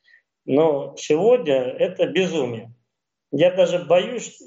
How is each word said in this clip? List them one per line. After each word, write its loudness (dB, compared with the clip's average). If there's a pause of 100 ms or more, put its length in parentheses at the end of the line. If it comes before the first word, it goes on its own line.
(440)
Но 0
сегодня 2
это -2
безумие. -4 (600)
Я 2
даже 0
боюсь, -2